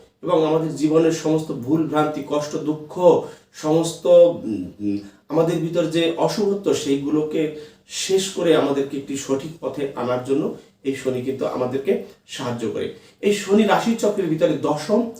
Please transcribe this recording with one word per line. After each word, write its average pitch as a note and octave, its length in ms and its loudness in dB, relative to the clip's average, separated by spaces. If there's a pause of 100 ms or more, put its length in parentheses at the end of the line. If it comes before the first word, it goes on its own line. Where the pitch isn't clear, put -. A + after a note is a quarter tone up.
(220)
এবং D#3+ 240 2
আমাদের D#3 300 0
জীবনের D#3 360 4
সমস্ত D#3 400 -2
ভুল C#3 360 -2
ভ্রান্তি, C#3+ 400 -2
কষ্ট, C#3+ 280 -4
দুঃখ, D#3 680 2 (300)
সমস্ত, D#3+ 520 0
উম, E3+ 640 4 (100)
উম, G2+ 180 -2 (300)
আমাদের E3 280 2
ভিতর D#3+ 300 -2
যে E3 300 0
অশুভত্ব, G3 580 0
সেইগুলোকে D3+ 880 -2 (280)
শেষ - 420 -2
করে E3+ 260 2
আমাদেরকে C#3 400 0
একটি C#3 200 -8
সঠিক C3+ 340 -4 (100)
পথে - 360 -6
আনার B2 280 -2
জন্য D3 300 -2 (300)
এই C3+ 100 -2
শনি B2+ 280 -4
কিন্তু - 240 -4
আমাদেরকে B2+ 580 -2 (220)
সাহায্য A#2 440 -6
করে। - 240 -6 (260)
এই G3+ 140 2
শনি G3+ 280 4
রাশিচক্রের G3+ 640 2
ভিতরে D#3 320 2
দশম D#3 600 0